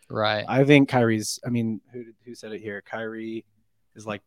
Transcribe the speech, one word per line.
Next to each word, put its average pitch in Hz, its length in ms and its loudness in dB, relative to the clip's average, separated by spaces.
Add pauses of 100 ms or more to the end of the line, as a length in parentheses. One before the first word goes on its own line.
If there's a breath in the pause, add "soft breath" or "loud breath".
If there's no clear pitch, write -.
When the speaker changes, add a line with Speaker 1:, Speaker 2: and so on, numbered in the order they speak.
(100)
Speaker 1:
Right. 107 360 -2
Speaker 2:
I 127 180 4
think 139 240 8
Kyrie's, 113 580 0
I 123 40 -6
mean, 113 300 -4 (120)
who, 123 120 -14 (200)
who 120 100 -20
said 110 180 -16
it 107 80 -12
here? 101 220 -10
Kyrie 113 640 -10 (520)
is 107 100 -20
like 104 200 -10